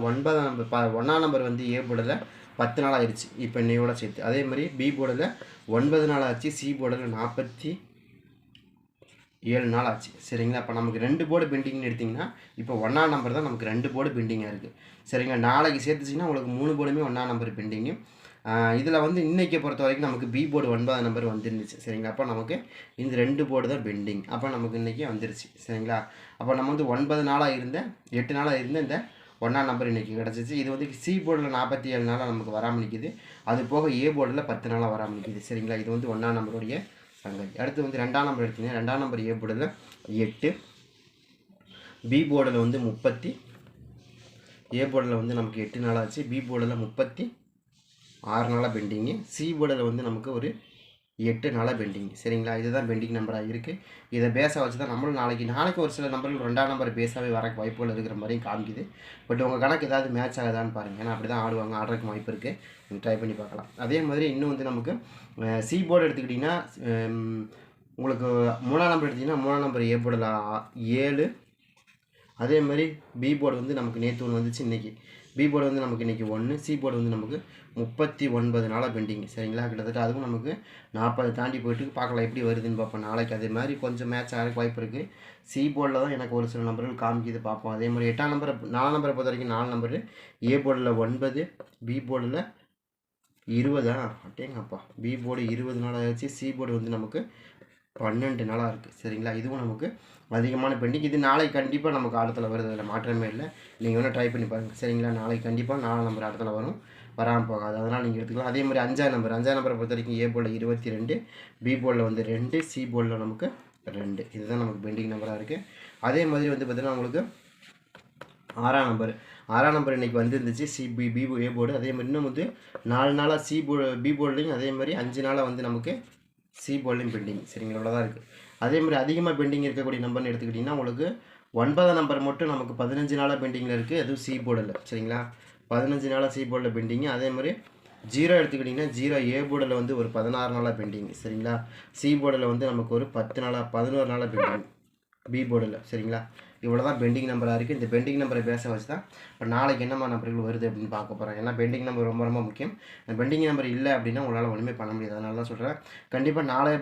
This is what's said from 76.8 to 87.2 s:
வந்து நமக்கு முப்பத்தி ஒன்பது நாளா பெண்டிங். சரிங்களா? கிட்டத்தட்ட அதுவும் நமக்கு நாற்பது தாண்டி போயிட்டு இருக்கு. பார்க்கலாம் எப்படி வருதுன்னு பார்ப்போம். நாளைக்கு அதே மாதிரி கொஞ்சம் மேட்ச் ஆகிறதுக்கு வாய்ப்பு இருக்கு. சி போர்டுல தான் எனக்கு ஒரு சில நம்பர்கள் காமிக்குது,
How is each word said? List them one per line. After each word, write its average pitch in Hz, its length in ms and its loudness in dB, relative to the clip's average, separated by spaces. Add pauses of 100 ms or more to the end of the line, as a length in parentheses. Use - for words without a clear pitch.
வந்து 117 200 0
நமக்கு 107 220 -4 (380)
முப்பத்தி 143 520 0
ஒன்பது 117 400 2
நாளா 117 200 0
பெண்டிங். 107 380 -4
சரிங்களா? 113 380 -4
கிட்டத்தட்ட 117 360 -4
அதுவும் 123 240 0
நமக்கு 120 280 -4 (400)
நாற்பது 117 400 2
தாண்டி 127 260 -2
போயிட்டு 117 240 -2
இருக்கு. 135 160 -8
பார்க்கலாம் 123 260 0
எப்படி 120 180 -4
வருதுன்னு 113 340 0
பார்ப்போம். 110 240 -4
நாளைக்கு 113 340 -2
அதே 110 140 -4
மாதிரி 127 280 -2
கொஞ்சம் 123 320 -4
மேட்ச் 120 260 -4
ஆகிறதுக்கு 120 260 -2
வாய்ப்பு 117 200 -2
இருக்கு. 117 220 -6 (400)
சி - 260 -4
போர்டுல 135 320 2
தான் 143 120 2
எனக்கு 123 220 -4
ஒரு 117 140 2
சில 117 140 -6
நம்பர்கள் 117 380 -2
காமிக்குது, 117 400 0